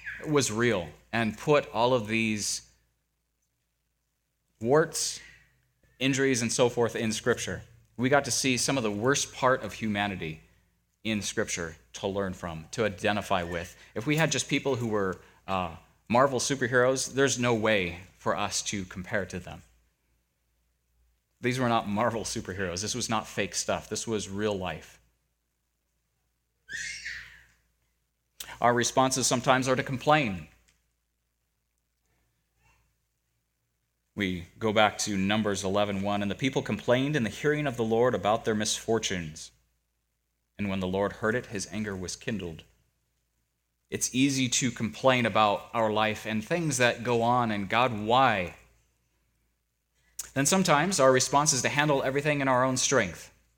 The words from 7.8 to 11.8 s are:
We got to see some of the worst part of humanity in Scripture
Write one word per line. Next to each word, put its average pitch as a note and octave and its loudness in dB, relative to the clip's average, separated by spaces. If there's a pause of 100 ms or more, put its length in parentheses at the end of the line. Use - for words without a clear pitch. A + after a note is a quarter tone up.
We B2 0
got C#3 4
to B2 -4
see C3 2
some C#3 0
of B2+ -2
the G#2+ 0
worst A#2+ 0
part B2+ 2
of G2+ -8
humanity G2+ -4 (640)
in G#2+ -2
Scripture F#2 -6 (180)